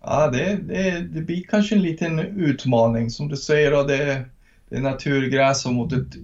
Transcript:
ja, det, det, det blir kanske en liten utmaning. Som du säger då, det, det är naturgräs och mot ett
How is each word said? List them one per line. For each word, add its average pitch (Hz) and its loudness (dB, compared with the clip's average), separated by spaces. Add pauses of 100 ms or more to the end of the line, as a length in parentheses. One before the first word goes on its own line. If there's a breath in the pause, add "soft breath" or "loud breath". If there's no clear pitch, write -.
ja, 147 2
det, 160 0
det, 180 -2
det 160 -8
blir 170 -4
kanske 208 2
en 196 4
liten 165 -2
utmaning. 123 2
Som 147 -8
du 143 -6
säger 151 2
då, 143 2
det, 139 0 (440)
det - -8
är 127 -4
naturgräs 135 2
och 123 -2
mot 120 -2
ett 131 -4